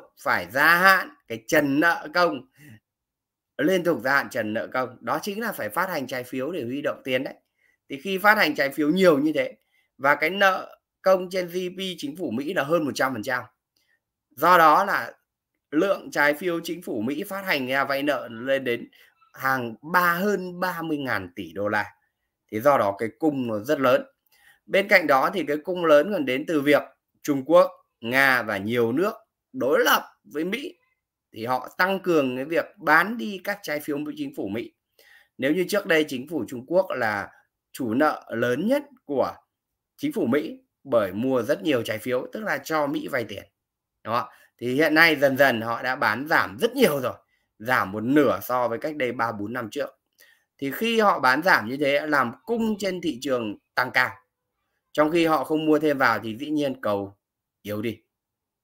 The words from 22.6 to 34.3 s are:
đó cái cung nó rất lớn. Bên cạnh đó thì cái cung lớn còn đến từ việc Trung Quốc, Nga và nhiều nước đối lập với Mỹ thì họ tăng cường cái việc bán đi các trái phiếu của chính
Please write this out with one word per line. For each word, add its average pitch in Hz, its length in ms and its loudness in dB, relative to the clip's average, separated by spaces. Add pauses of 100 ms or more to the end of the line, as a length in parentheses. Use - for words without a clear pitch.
đó 101 200 0
cái 113 120 -6 (100)
cung 139 280 -2
nó 110 120 -4
rất 143 200 -2
lớn. 131 260 2 (600)
Bên 196 220 0
cạnh 185 200 4
đó 139 260 4
thì 185 140 -4
cái 147 100 -2
cung 175 280 -6
lớn 156 280 6
còn 160 120 -2
đến 131 220 -2
từ 156 140 0
việc 139 200 4 (400)
Trung 135 240 -2
Quốc, 180 260 6 (300)
Nga 127 420 2
và 107 140 -4
nhiều 113 340 0
nước 175 220 0 (400)
đối 135 260 2
lập 240 240 2 (200)
với 147 200 -6
Mỹ 226 360 -8 (520)
thì 110 140 -10
họ 127 320 -4
tăng 190 220 2
cường 156 360 0
cái 131 100 -6
việc 160 200 -2 (120)
bán 165 400 2
đi 214 260 -8
các 202 180 -6
trái 151 180 -6
phiếu 147 260 -6
của 151 100 -10
chính 139 200 -10